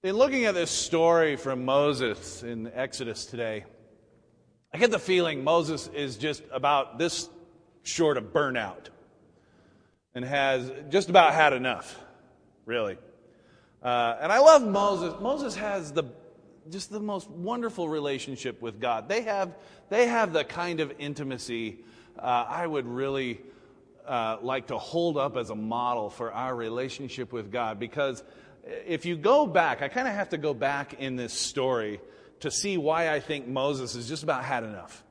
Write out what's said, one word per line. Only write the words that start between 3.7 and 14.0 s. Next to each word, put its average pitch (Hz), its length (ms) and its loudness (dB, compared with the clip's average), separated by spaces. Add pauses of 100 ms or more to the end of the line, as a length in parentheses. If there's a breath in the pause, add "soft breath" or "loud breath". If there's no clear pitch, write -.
I 156 60 -10
get 233 140 4
the 196 80 0
feeling 170 420 2
Moses 156 500 2
is 139 240 -6
just 147 360 -6
about 135 460 2
this 165 300 -2 (540)
short 151 340 2
of 107 160 -6
burnout 120 580 -2 (1200 soft breath)
and 123 100 -6
has 135 460 0 (180)
just 180 220 2
about 165 240 10
had 151 180 8
enough, 123 460 -4 (680)
really. 110 320 -2 (880 soft breath)
Uh, 120 380 0